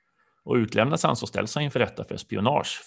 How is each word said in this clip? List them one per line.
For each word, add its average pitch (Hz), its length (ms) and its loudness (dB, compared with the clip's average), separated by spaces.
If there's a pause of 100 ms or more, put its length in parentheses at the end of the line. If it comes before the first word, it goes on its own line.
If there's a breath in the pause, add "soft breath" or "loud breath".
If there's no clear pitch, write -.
(440)
och 123 120 0
utlämnas 120 480 2
han 156 120 4
så - 120 -6
ställs 101 280 -2
han 147 80 0
inför 131 160 0
rätta 110 240 0
för - 140 -8
spionage - 680 -2